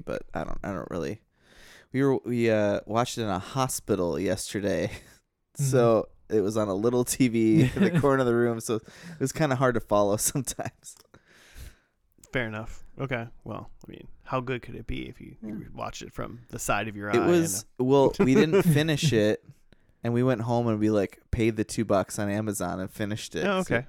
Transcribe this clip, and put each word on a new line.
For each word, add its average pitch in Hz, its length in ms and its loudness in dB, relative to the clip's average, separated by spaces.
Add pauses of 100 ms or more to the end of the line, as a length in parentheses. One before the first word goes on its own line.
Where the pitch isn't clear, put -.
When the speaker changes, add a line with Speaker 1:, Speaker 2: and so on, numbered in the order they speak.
Speaker 1:
but - 180 -8 (120)
I 80 100 -6
don't, - 180 -6
I 101 100 -6
don't 78 180 -8
really. 82 320 -6 (720)
We 131 100 0
were, 135 160 2
we, 117 320 0
uh, 104 360 2
watched 117 320 -2
it 117 40 -4
in 110 60 -4
a 92 120 -2
hospital 92 800 -2
yesterday, 95 760 -2
<laughs> - 600 -20
Speaker 2:
Mm-hmm. 143 120 -2
Speaker 1:
so 117 380 4 (200)
it 107 140 2
was 107 140 0
on 107 120 0
a 95 60 -2
little 120 300 2
T - 240 2
V 113 460 4
in - 80 0
the 190 80 4
Speaker 2:
<laughs> 170 100 2
Speaker 1:
corner 135 200 4
of 127 60 2
the 120 80 2
room, 117 260 2
so 113 160 -4
it - 440 -14
was 135 120 -2
kinda 143 240 0
hard 127 180 2
to 110 60 0
follow 104 360 2
<laughs> - 20 -6
sometimes. - 800 -6 (1400)
Speaker 3:
Fair 123 160 -2
enough. 110 360 -10 (160)
Okay. 127 260 -6 (180)
Well, - 260 -12 (160)
I - 40 -18
mean, - 180 -18 (160)
how 131 160 -4
good 123 220 -6
could - 120 -16
it - 120 -14
be 127 220 -8
if - 120 -18
you, - 220 -18
you 214 60 -12 (120)
Speaker 1:
Yeah. - 120 -16
Speaker 3:
watched 113 300 -10
it - 100 -16
from 117 360 -10
the 117 100 -14
side 110 300 -2
of 104 80 -12
your 104 140 -8
Speaker 1:
It 110 60 2
Speaker 3:
eye 117 100 4
Speaker 1:
was, 165 380 2 (140)
Speaker 3:
and 127 100 0
Speaker 1:
well, 135 300 6
we 135 160 6
Speaker 3:
<laughs> - 60 8
Speaker 1:
didn't 170 220 4
finish 156 500 4
it, 107 320 4 (600)
and 117 80 0
we 120 100 2
went 127 200 2
home 120 240 0
and 110 120 0
we, 107 120 2
like, 101 300 0 (100)
paid 113 260 0
the 107 80 0
two - 200 -4
bucks 98 340 0
on 104 100 -2
Amazon 101 520 -4
and 95 100 -8
finished 107 460 -8
it, - 100 -2
Speaker 3:
Oh, 190 160 0
Speaker 1:
so 143 140 -2
Speaker 3:
okay. 120 120 -2